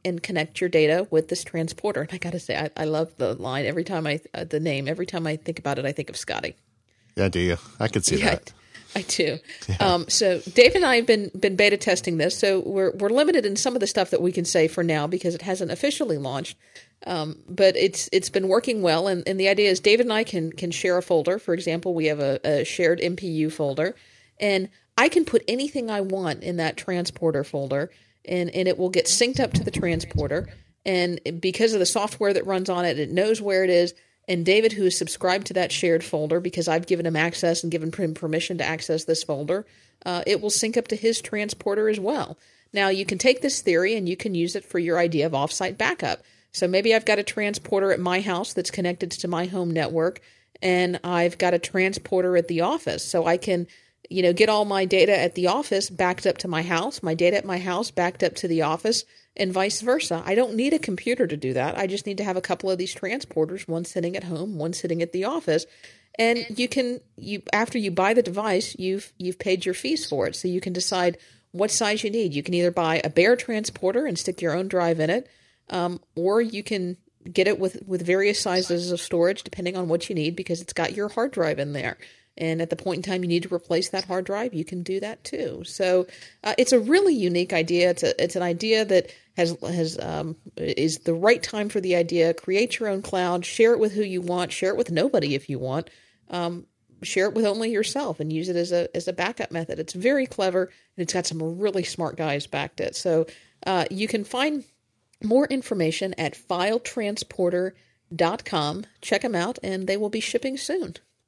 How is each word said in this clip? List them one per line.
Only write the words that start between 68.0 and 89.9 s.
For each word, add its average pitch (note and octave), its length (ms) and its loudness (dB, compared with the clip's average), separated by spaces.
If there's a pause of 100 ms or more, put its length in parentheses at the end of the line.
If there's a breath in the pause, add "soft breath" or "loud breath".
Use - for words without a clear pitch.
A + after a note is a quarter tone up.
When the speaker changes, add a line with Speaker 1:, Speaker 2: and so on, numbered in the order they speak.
Speaker 1:
the A#3+ 80 6
device, G3 560 -2
you've, F#3+ 400 -4
you've F3+ 220 -6
paid F#3+ 260 0
your F#3 80 0
fees D4 320 -4
for C3 220 0
it. - 80 -6
So - 120 -6
you F3+ 140 -2
can F#3 120 -6
decide F3+ 440 0 (340 soft breath)
what G3+ 200 0
size G#3+ 320 2
you G#3+ 80 -2
need. G#3 240 0
You C#3+ 80 -2
can F3+ 100 -4
either F3 160 4
buy E3 340 2
a D3+ 60 -2
bare F#3+ 260 6
Transporter A3 680 -2
and F#3+ 140 -4
stick - 200 -6
your D#3+ 160 0
own F#3+ 120 -2
drive F3 320 2
in D#3 100 2
it, A#3+ 180 -2 (420 soft breath)
um, F3 320 -2 (140)
or F#3+ 260 4
you A3+ 200 -2
can F#3 360 -4 (340)
get F#3 160 4
it G#3 100 2
with, F#3 300 -4
with F#3 180 -4
various G3 340 2
sizes F3+ 520 -2
of F3 80 -2
storage, F3 440 0
depending F#3 340 -6
on F3+ 100 -4
what E3+ 220 0
you G#3+ 40 -6
need, D3+ 220 -2
because - 260 -6
it's - 120 -12
got - 200 -2
your G#3 160 -4
hard A#3+ 220 -2
drive D#3+ 260 0
in C#3+ 160 -4
there. - 240 -6 (380 loud breath)
And D#3+ 260 -2
at E3 100 -4
the F3 40 0
point F3 220 -4
in - 60 -6
time F#3 200 -4
you F3+ 40 -2
need E3+ 160 2
to F#3+ 100 -4
replace F3 360 -2
that F#3+ 160 -4
hard F#3 200 -4
drive, G#3 280 -4
you E3 120 -4
can F#3 160 -8
do F#3 180 -4
that G#3+ 240 -10
too. - 420 -8
So, F3+ 420 2 (360 loud breath)
uh, G#3+ 140 -2
it's B3+ 140 4
a B3+ 80 8
really E4 340 4
unique F3+ 400 0
idea. F3 380 4
It's F3 100 -4
a, - 220 2
it's E3+ 120 0
an F#3 60 0
idea G#3+ 440 2
that F#3+ 260 2 (260 loud breath)
has, E3+ 240 2
has, E3 380 -2